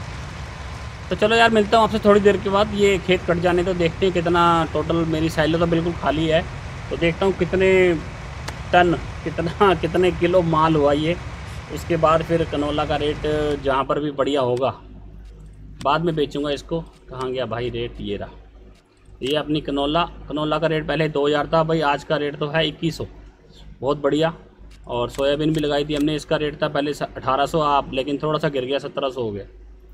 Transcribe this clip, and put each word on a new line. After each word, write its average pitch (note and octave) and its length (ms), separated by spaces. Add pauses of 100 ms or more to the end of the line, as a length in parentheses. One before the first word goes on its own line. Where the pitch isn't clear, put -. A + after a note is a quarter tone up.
(1080)
तो F#3 60
चलो G#3+ 200
यार, A#3 140
मिलता A3 280
हूँ A3 60
आपसे G#3+ 160
थोड़ी G#3 200
देर G3 180
के G3 120
बाद। G#3 240
ये G3+ 240
खेत F3+ 300
कट E3+ 100
जाने F3 260
तो F#3 100
देखते F3 320
हैं F3+ 80
कितना E3+ 600
total, D#3+ 220
मेरी D#3+ 340
साइलो D#3+ 300
तो F3 60
बिल्कुल E3 280
खाली D#3 340
है, E3 180 (440)
तो C#3 80
देखता E3 280
हूँ F#3 80
कितने F#3 600 (800)
टन, F3 200 (300)
कितना, E3+ 520
कितने F3 360
किलो F3 300
माल D#3+ 340
हुआ D3 180
ये। D#3 240 (560)
उसके D#3+ 240
बाद D#3+ 260
फिर E3 200
canola D3 420
का D3 100
रेट D3 220 (460)
जहाँ C3+ 200
पर C#3 160
भी D3 120
बढ़िया C#3 300
होगा B2 280 (1120)
बाद D3 180
में E3 140
बेचूंगा D3 340
इसको। C#3+ 320
कहाँ B2+ 500
गया B2+ 140
भाई A#2 240
rate? A#2 300
ये G2+ 180
रहा, G2 120 (920)
ये C3+ 140
अपनी D3 260
canola। C#3+ 420 (260)
canola D3+ 300
का D#3+ 80
rate D#3 200
पहले D#3 220
दो C#3+ 180
हज़ार D3 200
था D#3+ 160
भाई, D#3+ 180
आज C#3+ 220
का D#3 120
रेट D3 200
तो D3+ 120
है D#3 200
इक्कीस D3+ 300
सौ, A2+ 80 (760)
बहुत C#3+ 200
बढ़िया। D3+ 320 (540)
और A#2+ 220
सोयाबीन C#3+ 440
भी D#3+ 60
लगाई D3 260
थी D3+ 100
हमने, D3+ 200
इसका D3+ 200
rate D3 280
था D3+ 40
पहले D3 260
स-, - 80
अठारह C3 440
सौ D#3+ 140
आप, C#3+ 340
लेकिन C3+ 240
थोड़ा D3+ 220
सा D#3+ 100
गिर C3 160
गया, C3+ 140
सत्रह C#3 300
सौ B2+ 120
हो A2 100
गया। G2 120 (500)